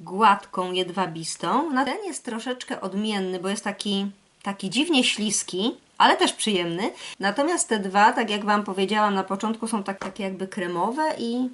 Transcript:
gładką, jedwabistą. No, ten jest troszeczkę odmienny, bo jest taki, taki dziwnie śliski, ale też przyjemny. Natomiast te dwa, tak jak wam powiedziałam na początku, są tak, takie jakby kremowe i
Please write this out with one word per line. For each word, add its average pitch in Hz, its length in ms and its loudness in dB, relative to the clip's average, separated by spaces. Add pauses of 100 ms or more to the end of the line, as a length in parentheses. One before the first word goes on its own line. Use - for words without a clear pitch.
gładką, 185 720 2
jedwabistą. 180 1000 -2
No, 262 120 2
ten 359 220 -4
jest 302 180 -8
troszeczkę 240 560 -8
odmienny, 190 580 -2
bo 180 100 -4
jest 202 160 -4
taki, 196 460 -2 (320)
taki 196 280 -4
dziwnie 269 340 4
śliski, 208 680 0 (260)
ale 247 160 6
też - 160 2
przyjemny. 180 580 0 (300)
Natomiast 285 480 0
te 220 100 2
dwa, 202 340 6
tak 226 180 0
jak 208 140 -2
wam 208 200 4
powiedziałam 202 500 2
na 190 100 2
początku, 220 440 -2
są 202 140 0
tak, 196 160 -6
takie 196 240 -10
jakby 190 260 -4
kremowe 196 720 -2
i 240 360 -2